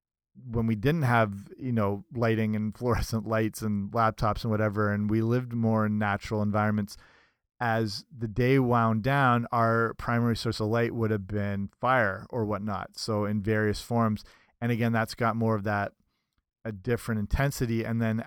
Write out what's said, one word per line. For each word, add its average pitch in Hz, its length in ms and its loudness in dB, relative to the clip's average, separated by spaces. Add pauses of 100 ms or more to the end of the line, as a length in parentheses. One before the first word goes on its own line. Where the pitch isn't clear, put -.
(500)
when 113 160 -2
we 113 80 2
didn't 143 300 0
have, 117 280 4 (260)
you 127 140 -4
know, 101 320 0 (100)
lighting 110 400 0
and 107 240 -4
<laughs> - 0 -
fluorescent 113 480 -2
lights 110 360 -2
and 101 300 -2
laptops 110 520 0
and 117 60 -2
whatever, 107 420 0
and 104 180 0
we 110 120 2
lived 120 320 0
more 113 320 2
in 107 120 0
natural 107 440 -2
environments, 104 560 0 (600)
as 113 460 -2 (100)
the 117 140 -6
day 123 300 4
wound 117 440 4
down, 123 480 2
our 113 440 2
primary 120 420 0
source - 240 -4
of 110 60 0
light 117 280 0
would 113 160 0
have 101 160 -2
been 101 440 -4 (100)
fire 113 480 0
or 117 160 -4
whatnot. 101 540 -4
So 107 260 -2
in 104 160 0
various 107 400 0
forms. 113 420 0 (380)
And 117 100 -2
again, 117 220 0
that's 113 220 -2
got 113 200 0
more 113 200 2
of 101 100 -2
that, 104 280 0 (760)
a 113 60 -6
different 110 480 -2
intensity. 117 640 0
And 113 200 -2
then 113 240 0